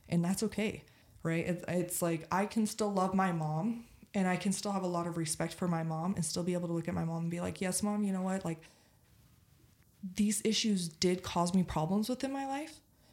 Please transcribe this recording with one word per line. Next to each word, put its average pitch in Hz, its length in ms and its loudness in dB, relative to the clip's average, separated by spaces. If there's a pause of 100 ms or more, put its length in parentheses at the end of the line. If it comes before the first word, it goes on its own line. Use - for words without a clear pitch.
And 170 160 2
that's 196 180 0
okay, 208 400 -2 (400)
right? 165 220 0
It's, 175 240 -2
it's 175 320 0
like, 165 280 0
I 190 160 2
can 214 220 0
still 208 240 0
love 190 220 2
my 190 180 4
mom, 165 540 -2 (300)
and 190 120 4
I 180 100 2
can 190 140 0
still 202 200 -2
have 190 120 -2
a 180 40 0
lot 175 200 0
of 170 100 -4
respect 165 360 -2
for 185 140 -2
my 165 160 2
mom 165 320 0
and 170 100 0
still - 180 -2
be 180 100 0
able 175 140 -2
to 170 60 -2
look 165 140 -2
at 175 60 -4
my 170 100 0
mom 165 200 -2
and 170 80 -2
be 175 100 -4
like, 180 200 -4
Yes, 185 220 -2
Mom, 208 200 0
you 196 100 2
know 185 80 0
what? 190 220 -2
Like, 165 160 -4 (1600)
these 208 280 2
issues 208 440 2
did 180 340 2
cause 175 320 0
me 185 100 6
problems 180 460 0
within 262 220 -2
my 277 160 -4
life, 294 320 -6 (320)